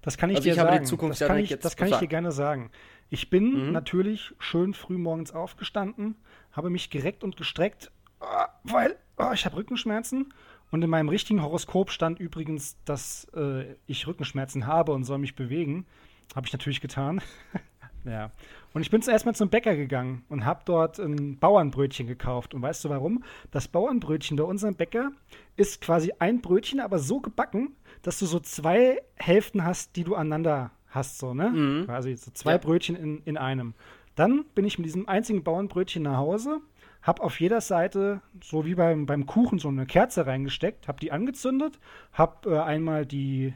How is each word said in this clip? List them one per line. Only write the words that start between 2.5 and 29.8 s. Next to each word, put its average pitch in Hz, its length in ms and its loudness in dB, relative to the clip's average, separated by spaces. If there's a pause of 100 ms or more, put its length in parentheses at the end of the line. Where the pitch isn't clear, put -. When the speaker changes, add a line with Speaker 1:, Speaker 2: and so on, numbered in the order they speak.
Speaker 1:
Ich - 180 -8
bin 208 380 4
Speaker 2:
Mhm. 156 60 -2
Speaker 1:
natürlich 185 680 -2
schön 180 340 0
früh - 240 -6
morgens 165 360 -4
aufgestanden, 202 800 -6 (360)
habe 170 200 -4
mich 175 180 -4
gereckt 151 340 -4
und 190 140 -8
gestreckt, - 540 -4 (300)
ah, - 260 -2 (160)
weil, 247 320 2 (220)
ah, 247 160 0
ich - 120 -2
habe 175 120 -2
Rückenschmerzen. 233 760 -4 (380)
Und 165 120 0
in 165 80 2
meinem 160 180 2
richtigen 208 320 2
Horoskop 175 480 0
stand 165 300 -2
übrigens, 156 680 -8
dass, - 400 -6 (100)
äh, 135 400 -4 (120)
ich - 180 -6
Rückenschmerzen 135 600 -6
habe 156 240 4
und 135 120 0
soll 139 140 -4
mich 139 180 -6
bewegen. 147 520 -4 (480)
Habe 131 100 -6
ich - 80 -6
natürlich 139 280 -4
getan. 139 400 -4 (320)
<laughs> - 100 -6 (420)
Ja. 110 260 -6 (420)
Und 156 80 -2
ich 160 80 -4
bin 220 120 4
zuerst 220 240 4
mal 233 100 2
zum 202 140 2
Bäcker 214 260 4
gegangen 131 540 -2
und 123 160 -4
hab 156 200 0
dort 160 340 2
ein 147 380 -4
Bauernbrötchen 139 720 4
gekauft. 123 460 -4
Und 123 80 -6
weißt 147 240 -4
du 147 40 -2
warum? 165 360 -2 (260)
Das 139 160 -2
Bauernbrötchen 160 680 0
bei 151 80 2
unserem 196 300 -2
Bäcker 240 360 -2 (460)
ist 202 240 2
quasi 165 360 2
ein 226 240 2
Brötchen, 220 380 2
aber 196 200 0
so 170 200 0
gebacken, 254 560 -4 (260)
dass - 180 -6
du 196 60 0
so 165 140 0
zwei 226 640 4 (140)
Hälften 185 500 2
hast, - 320 -4